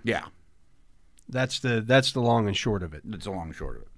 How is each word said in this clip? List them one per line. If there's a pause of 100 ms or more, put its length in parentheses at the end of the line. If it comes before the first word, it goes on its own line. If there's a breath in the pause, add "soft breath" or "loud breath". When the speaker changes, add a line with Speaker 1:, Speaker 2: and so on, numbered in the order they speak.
Speaker 1:
Yeah. (1040)
Speaker 2:
That's
the,
that's
the
long
and
short
of
it.
Speaker 1:
That's
the
long
and
short
of
it.